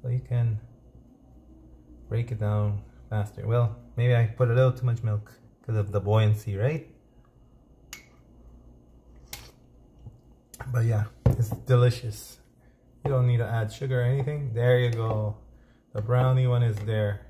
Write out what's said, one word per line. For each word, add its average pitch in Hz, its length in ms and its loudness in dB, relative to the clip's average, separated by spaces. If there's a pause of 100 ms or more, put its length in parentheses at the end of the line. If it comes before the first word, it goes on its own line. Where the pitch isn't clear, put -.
So 123 80 -8
you 123 100 -2
can 117 400 -2 (1500)
break 117 220 -4
it 110 80 -8
down 104 420 0 (280)
faster. 104 380 -6
Well, 117 300 0 (180)
maybe 123 200 2
I 117 100 4
put 117 240 0
a 117 40 0
little 127 200 4
too - 120 -6
much 120 180 -2
milk 107 280 -4 (300)
'cause 110 160 -4
of 98 140 -2
the 98 100 0
buoyancy, 107 560 2
right? 147 300 -2 (3750)
But 117 120 0
yeah, 107 200 0 (200)
it's 117 240 2
delicious. - 920 0 (640)
You 139 80 0
don't 127 160 2
need 120 100 2
to 113 100 0
add 110 240 -4
sugar 131 300 -4
or - 20 0
anything. 135 500 -2
There 123 240 4
you 123 140 2
go. 110 460 -2 (560)
The 107 80 -6
brownie 127 460 2
one 120 160 2
is 107 220 0
there. 107 440 -2